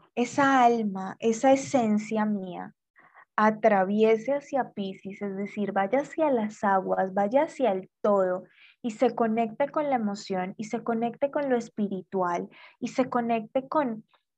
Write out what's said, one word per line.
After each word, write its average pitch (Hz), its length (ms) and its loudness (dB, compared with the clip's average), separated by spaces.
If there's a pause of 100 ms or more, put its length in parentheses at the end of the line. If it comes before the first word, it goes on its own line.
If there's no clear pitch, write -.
(160)
esa 269 480 4
alma, 208 560 2
esa 226 340 4
esencia 220 720 0
mía, 185 500 -6 (600)
atraviese 214 1000 4
hacia 285 400 -4
Piscis, 196 480 -10
es 202 140 -6
decir, 196 360 -6
vaya 196 300 0
hacia 302 280 -2
las 214 340 -2
aguas, 190 520 0
vaya 208 280 2
hacia 262 280 0
el 190 180 -4 (120)
todo, 190 420 2 (400)
y 240 80 -6
se 233 240 0
conecte 226 540 0
con 294 200 -2
la 269 60 0
emoción, 202 600 -4
y 220 80 -10
se 226 180 -8
conecte 233 480 -2
con 285 180 -2
lo 247 80 2
espiritual, 190 920 -4 (300)
y 233 100 -6
se 254 200 -2
conecte 233 580 -2
con, 240 360 -2 (340)